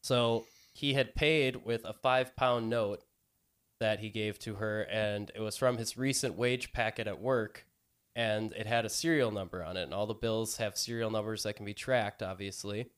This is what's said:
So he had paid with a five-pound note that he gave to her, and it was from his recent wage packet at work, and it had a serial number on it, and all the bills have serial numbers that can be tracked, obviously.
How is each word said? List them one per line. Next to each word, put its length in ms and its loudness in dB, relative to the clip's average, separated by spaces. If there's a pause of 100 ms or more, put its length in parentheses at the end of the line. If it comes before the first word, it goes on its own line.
So 400 4 (300)
he 200 0
had 220 2
paid 480 4
with 200 -2
a 80 -8
five-pound 760 2
note 320 0 (760)
that 200 2
he 100 -6
gave 300 -2
to 160 -6
her, 260 0
and 520 0
it 60 -8
was 160 -4
from 220 2
his 180 -6
recent 400 0
wage 360 0
packet 360 -2
at 120 -6
work, 460 0 (480)
and 380 0
it 140 -6
had 180 2
a 40 -4
serial 440 2
number 320 -4
on 120 -6
it, 60 -2
and 120 -4
all 120 0
the 80 -2
bills 440 0
have 180 -2
serial 340 -2
numbers 320 -2
that 140 -2
can 100 -10
be 80 -6
tracked, 480 0
obviously. 640 -6 (120)